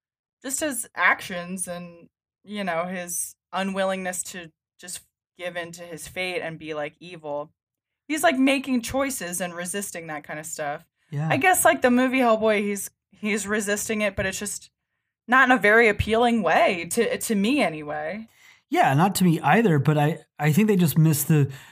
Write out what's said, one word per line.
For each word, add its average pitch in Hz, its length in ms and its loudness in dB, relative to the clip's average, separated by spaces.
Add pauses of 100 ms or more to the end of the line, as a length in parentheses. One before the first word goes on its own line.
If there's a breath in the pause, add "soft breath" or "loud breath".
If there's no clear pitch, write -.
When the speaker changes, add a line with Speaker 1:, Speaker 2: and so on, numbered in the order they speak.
(420)
Speaker 1:
just 262 200 -6
his 285 340 -6
actions 180 720 -2
and, 175 420 -14 (340)
you 208 200 -8
know, 175 220 -2
his 180 500 -8 (160)
unwillingness 190 720 -4
to 160 280 -14 (280)
just - 220 -14 (360)
give 175 180 -8
in 170 180 -8
to 175 100 -16
his 170 240 -14
fate 180 340 -6
and 160 180 -8
be, 156 140 -10
like, 151 260 -8
evil. 156 520 -10 (560)
He's, 302 160 -2
like, 330 140 2
making 269 440 0
choices 247 580 -4
and 175 160 -6
resisting 180 520 -8
that 151 160 -10
kind 156 160 -12
of 160 60 -14
stuff. 151 380 -8 (280)
Speaker 2:
Yeah. 147 200 -4
Speaker 1:
I 302 60 4
guess, 359 260 4
like, 339 180 4
the 254 100 4
movie 254 280 4
Hellboy, 220 420 2
he's, 202 280 -6 (220)
he's 202 360 -4
resisting 208 540 -2
it, 202 140 -2
but 202 100 -4
it's 190 140 -6
just - 300 -10 (580)
not 254 200 6
in 254 80 4
a 240 60 2
very 220 260 6
appealing 220 560 2
way 180 480 2
to, 202 260 0
to 214 180 -4
me 233 280 2
anyway. 156 640 -6 (420 soft breath)
Speaker 2:
Yeah, 180 260 2
not 190 200 2
to - 80 0
me 160 160 4
either, 165 400 4
but 151 180 2
I, 147 220 0 (200)
I 147 120 2
think 214 160 4
they 214 80 4
just 175 220 2
missed 156 320 4
the, 143 200 4 (220 loud breath)